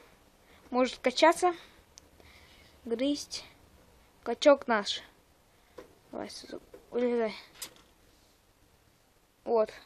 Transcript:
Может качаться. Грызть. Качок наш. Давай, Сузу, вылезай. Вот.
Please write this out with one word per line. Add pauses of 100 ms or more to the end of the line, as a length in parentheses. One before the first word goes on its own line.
(720)
Может
качаться. (1300)
Грызть. (760)
Качок
наш. (1080)
Давай,
Сузу, (300)
вылезай. (2000)
Вот. (160)